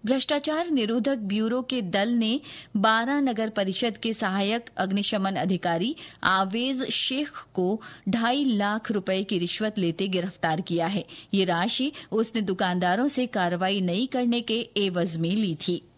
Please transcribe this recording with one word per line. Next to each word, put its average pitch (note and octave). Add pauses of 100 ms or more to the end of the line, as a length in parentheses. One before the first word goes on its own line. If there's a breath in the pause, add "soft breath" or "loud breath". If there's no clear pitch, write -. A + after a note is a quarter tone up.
भ्रष्टाचार D4
निरोधक B3
ब्यूरो A3
के B3
दल G3
ने A#3 (360 loud breath)
बारह A3+
नगर A3+
परिषद G3+
के A3+
सहायक G3+
अग्निशमन G3
अधिकारी F3+ (280 loud breath)
आवेज A3+
शेख C4+ (120)
को F#3 (280 loud breath)
ढाई A#3+
लाख G#3+
रुपए F#3+
की G3
रिश्वत G#3
लेते F3
गिरफ्तार F3
किया E3+
है। G3 (280 loud breath)
ये F#3+
राशि G3+ (200 loud breath)
उसने A3+
दुकानदारों F#3
से B3+
कार्रवाई F#3
नहीं F#3
करने A#3+
के A#3 (100)
एवज E3+
में E3
ली G3+ (120)
थी। F3 (160)